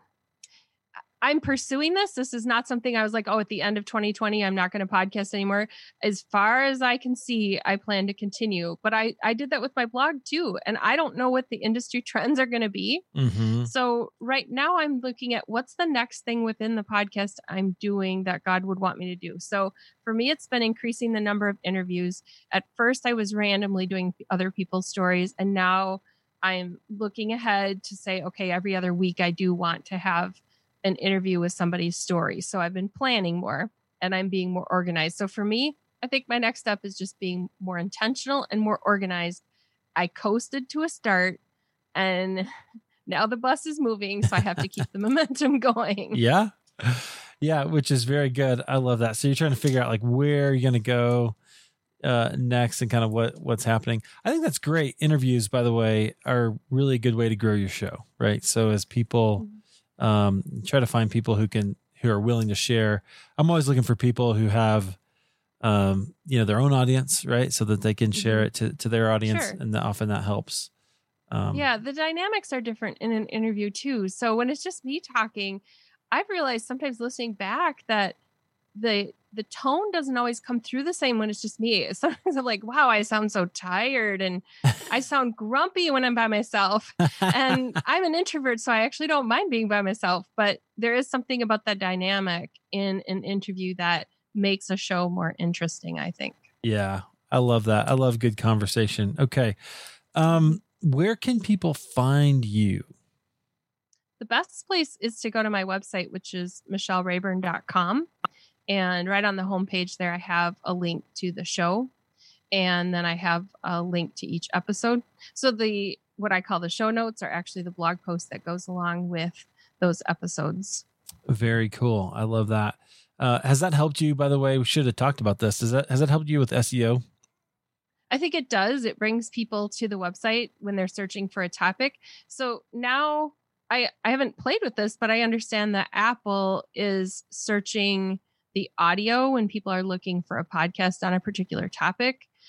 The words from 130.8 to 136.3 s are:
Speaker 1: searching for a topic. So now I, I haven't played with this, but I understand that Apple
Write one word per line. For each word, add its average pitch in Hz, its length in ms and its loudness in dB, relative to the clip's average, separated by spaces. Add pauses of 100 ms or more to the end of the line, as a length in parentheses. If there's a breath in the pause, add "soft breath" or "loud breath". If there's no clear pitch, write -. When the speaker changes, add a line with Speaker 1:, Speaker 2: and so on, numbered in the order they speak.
Speaker 1:
searching 196 420 -8
for 190 140 -6
a 180 60 -4
topic. 190 460 0 (320 loud breath)
So 247 360 -6 (100)
now 294 600 -2 (360)
I, 240 200 0 (140)
I 220 80 2
haven't 262 260 0
played 359 260 -2
with 247 120 -4
this, 214 220 -2
but 220 140 -2
I 226 100 2
understand 220 540 0
that 196 180 -2
Apple 196 720 0 (100)